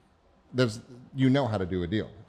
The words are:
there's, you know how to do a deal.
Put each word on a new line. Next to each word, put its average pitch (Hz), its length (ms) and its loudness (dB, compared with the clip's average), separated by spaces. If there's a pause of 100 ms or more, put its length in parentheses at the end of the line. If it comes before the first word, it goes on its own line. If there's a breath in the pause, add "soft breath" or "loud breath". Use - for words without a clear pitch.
(540)
there's, 120 280 0 (340)
you 131 140 4
know 131 180 4
how 110 100 -2
to 95 80 -2
do 87 180 -2
a 82 40 -2
deal. 98 220 -2 (200)